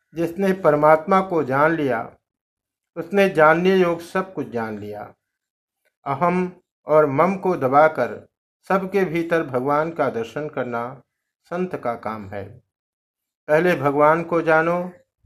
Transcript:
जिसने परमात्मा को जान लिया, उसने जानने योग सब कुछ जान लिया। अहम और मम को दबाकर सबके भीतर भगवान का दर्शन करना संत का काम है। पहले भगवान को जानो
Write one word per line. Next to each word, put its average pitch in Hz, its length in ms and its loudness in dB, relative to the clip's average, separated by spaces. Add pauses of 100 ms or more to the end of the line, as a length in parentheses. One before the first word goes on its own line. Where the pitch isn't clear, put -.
(160)
जिसने 170 380 -2
परमात्मा 156 680 4
को 180 220 -2
जान 139 280 2
लिया, 131 440 -4 (800)
उसने 190 340 2
जानने 160 460 4
योग 170 260 2
सब - 320 -8
कुछ 131 140 -8
जान 110 320 -8
लिया। 104 360 -14 (920)
अहम 175 460 -2 (340)
और 151 200 4
मम 156 300 0
को 190 200 -2
दबाकर 135 720 2 (420)
सबके 185 360 0
भीतर 165 380 -2
भगवान 143 480 -2
का 147 180 -2
दर्शन 113 400 -8
करना 123 520 -8 (420)
संत 180 320 -8
का 117 200 -6
काम 107 340 -12
है। 101 300 -14 (880)
पहले 165 280 2
भगवान 147 480 2
को 170 180 -2
जानो 165 500 0 (340)